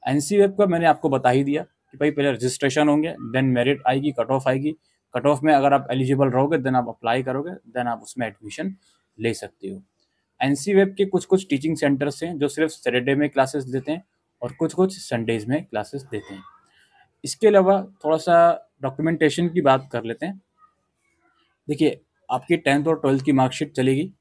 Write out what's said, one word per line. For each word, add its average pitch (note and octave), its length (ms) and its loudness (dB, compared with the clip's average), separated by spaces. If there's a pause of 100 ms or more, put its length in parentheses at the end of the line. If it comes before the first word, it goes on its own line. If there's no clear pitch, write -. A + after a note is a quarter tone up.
एनसीवेब G3 540 2
का G#3 80 4
मैंने E3+ 200 0
आपको D#3 240 2
बता C3 200 2
ही C3 140 2
दिया C#3+ 180 -2
कि - 360 -20
भाई D3 140 2
पहले C#3+ 200 0
registration C3 580 0
होंगे, D3+ 240 0 (180)
then C3 220 2
merit B2+ 340 2
आएगी, C3+ 240 0
कट A#2 200 -2
ऑफ C3+ 160 0
आएगी, C3+ 240 0 (420)
कट A#2+ 120 -2
ऑफ C#3+ 180 2
में D#3 100 4
अगर C#3 200 4
आप C3+ 180 2
eligible C3+ 380 2
रहोगे, C#3 280 2
then C3 180 -2
आप B2 140 0
apply A#2 340 -4
करोगे, C3+ 280 -6 (200)
then B2 160 -4
आप A#2 160 -6
उसमें A#2+ 240 -8
admission A2 480 -10 (420)
ले A2+ 160 -4
सकते G2+ 360 -12
हो। F#2+ 120 -14 (580)
एनसीवेब F#3+ 580 0
के G3+ 80 2
कुछ-कुछ F#3+ 440 -2
teaching D3+ 280 -2
centers C#3+ 460 -2
हैं E3+ 140 -8
जो C#3+ 100 -2
सिर्फ D#3 240 -2
Saturday B2+ 440 -2
में D3 140 0
classes C3+ 360 -2
देते C3 260 -6
हैं E3+ 120 -8 (380)
और C3 180 -10
कुछ-कुछ F#3 400 -2
Sundays A2+ 480 -4
में D3+ 180 -2
classes A2+ 380 -8
देते G#2 300 -12
हैं। G2 100 -18 (800)
इसके F3+ 240 0
अलावा G3 340 6 (220)
थोड़ा D#3 140 2
सा E3+ 200 4 (440)
documentation D#3+ 680 0
की E3+ 120 -2
बात C3+ 300 2
कर A#2 120 -6
लेते A2+ 220 -10
हैं। F#3+ 160 -12 (1300)
देखिए, D3 320 0 (300)
आपकी B2+ 280 -2
टेंथ C#3+ 300 0
और D#3+ 120 0
ट्वेल्थ C3+ 260 0
की D3+ 60 0
marksheet C3 420 0
चलेगी C3+ 480 -2